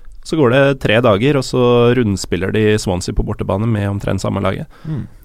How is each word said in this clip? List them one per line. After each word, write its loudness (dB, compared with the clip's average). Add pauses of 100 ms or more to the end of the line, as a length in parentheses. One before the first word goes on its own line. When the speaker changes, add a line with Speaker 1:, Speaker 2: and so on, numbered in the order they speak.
(240)
Speaker 1:
Så -4
går 4
det 2
tre 2
dager, 2
og -2
så 2
rundspiller -2
de 2
Swansea -4
på 0
bortebane -4
med 0
omtrent -4
samme -2
laget. -4 (200)
Speaker 2:
Mm. -8 (180)